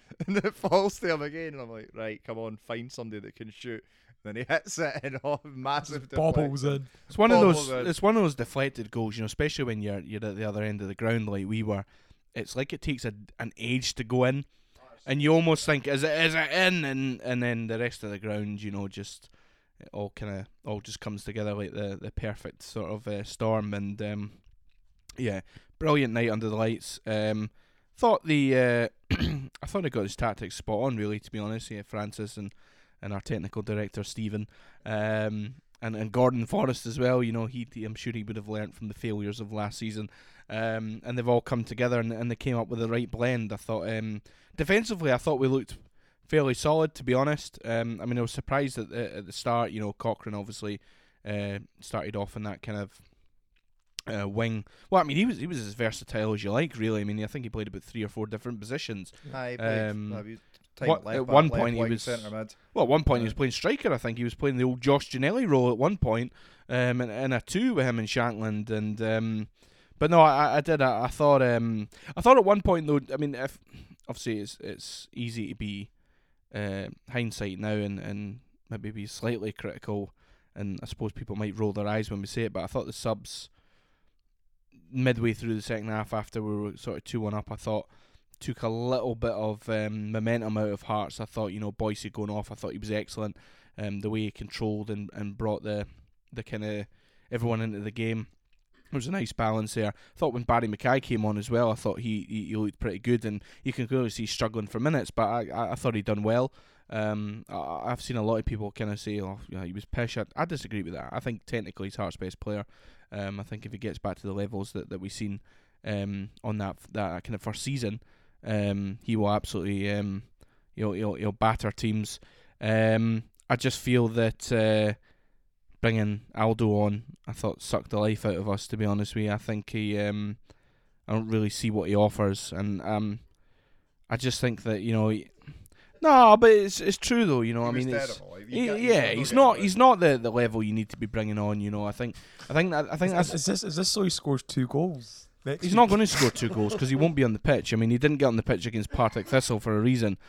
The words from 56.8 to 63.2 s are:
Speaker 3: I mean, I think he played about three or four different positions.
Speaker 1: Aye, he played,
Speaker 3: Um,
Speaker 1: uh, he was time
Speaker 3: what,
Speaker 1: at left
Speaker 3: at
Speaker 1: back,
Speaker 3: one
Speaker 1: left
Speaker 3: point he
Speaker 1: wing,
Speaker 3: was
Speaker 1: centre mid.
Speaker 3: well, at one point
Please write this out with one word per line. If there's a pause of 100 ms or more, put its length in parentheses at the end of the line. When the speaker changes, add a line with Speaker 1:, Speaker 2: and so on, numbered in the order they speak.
Speaker 3:
I
mean,
I
think
he
played
about
three
or
four
different
positions. (200)
Speaker 1:
Aye,
he
played,
Speaker 3:
Um,
Speaker 1:
uh,
he
was (340)
time
Speaker 3:
what,
Speaker 1:
at
left
Speaker 3:
at
Speaker 1:
back,
Speaker 3:
one
Speaker 1:
left
Speaker 3:
point
he
Speaker 1:
wing,
Speaker 3:
was
Speaker 1:
centre
mid. (200)
Speaker 3:
well,
at
one
point